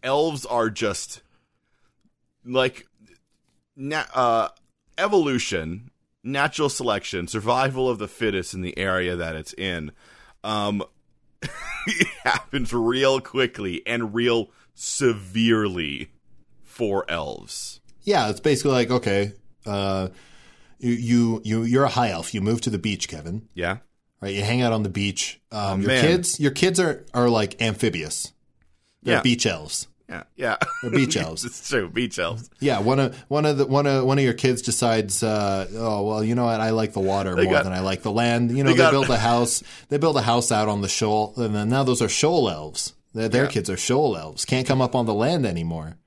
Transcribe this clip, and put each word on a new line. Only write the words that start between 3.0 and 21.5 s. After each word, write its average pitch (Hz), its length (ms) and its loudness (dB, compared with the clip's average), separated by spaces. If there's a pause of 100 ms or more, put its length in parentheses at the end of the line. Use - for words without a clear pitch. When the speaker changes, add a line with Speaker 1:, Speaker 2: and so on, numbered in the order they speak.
Speaker 1:
na-, 143 280 -6 (100)
uh, 117 340 2 (500)
evolution, 123 920 0 (340)
natural 143 440 0
selection, 101 600 -4
survival 127 600 0
of 117 100 -2
the 104 100 -6
fittest 98 460 -2
in 95 80 -8
the 90 160 -8
area 92 380 -2
that 82 200 -6
it's 78 180 -12
in, 85 380 -6 (520)
um, 104 380 -2 (320)
<laughs> - 280 -20
it - 640 -4 (180)
happens 120 480 -2
real 127 480 2
quickly 110 680 -2
and 113 280 -4
real 117 360 2 (240)
severely 104 1400 0 (520)
for 101 480 -2
elves. 71 680 -8 (220)
Speaker 2:
Yeah, 143 280 2
it's 104 100 -4
basically 143 320 2
like, 123 180 2
okay, 101 420 0 (340)
uh, 98 420 -2 (720)
you, 120 140 0
you, 117 520 2
you, 110 200 0